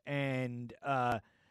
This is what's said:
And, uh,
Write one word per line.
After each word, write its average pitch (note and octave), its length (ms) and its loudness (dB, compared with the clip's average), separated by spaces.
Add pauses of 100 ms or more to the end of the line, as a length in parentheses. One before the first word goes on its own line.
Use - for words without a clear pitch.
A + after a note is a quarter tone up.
And, B2+ 680 -2 (120)
uh, B2 340 2 (320)